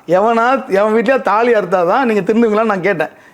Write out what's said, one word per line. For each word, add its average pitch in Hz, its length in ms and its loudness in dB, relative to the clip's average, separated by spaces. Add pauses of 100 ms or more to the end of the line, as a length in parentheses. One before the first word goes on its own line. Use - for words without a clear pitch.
எவனா, 226 600 0
எவன் 202 280 0
வீட்லயா 233 260 0
தாலி 226 320 0
அறுத்தாதான் 190 500 0
நீங்க 214 180 0
திருந்துவீங்களான்னு 214 520 0
நான் 190 80 -4
கேட்டேன். 170 280 -2 (240)